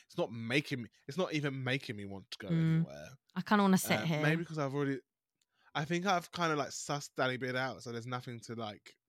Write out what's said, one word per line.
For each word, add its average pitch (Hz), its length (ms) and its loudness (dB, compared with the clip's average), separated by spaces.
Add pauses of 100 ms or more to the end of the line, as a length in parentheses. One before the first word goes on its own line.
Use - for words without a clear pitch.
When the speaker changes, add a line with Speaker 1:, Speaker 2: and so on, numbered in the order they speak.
Speaker 1:
It's - 120 -14
not 165 140 0
making 120 520 -2
me, 104 60 -12 (180)
it's 135 100 -8
not 180 160 0
even 139 300 -2
making 127 320 -2
me 104 100 -8
want 98 260 -10
to - 60 -12
go 98 120 -10
Speaker 2:
Mm. 160 280 4
Speaker 1:
anywhere. 143 320 -2 (260)
Speaker 2:
I 180 60 -4
kinda 202 220 6
wanna 190 140 8
sit - 240 2
Speaker 1:
Uh, - 40 0
Speaker 2:
here. 156 160 2
Speaker 1:
maybe 160 240 4
'cause 160 140 -8
I've 139 160 0
already, 139 240 0 (760)
I 143 120 -2
think 175 200 0
I've 175 260 2
kinda, 165 240 2
like, 143 140 0
sussed - 460 -6
Danny 127 220 2
Beard 127 180 -2
out, 127 280 -2
so 120 80 -10
there's 117 160 -6
nothing 123 340 -6
to, 117 140 -10
like, 107 400 -10 (140)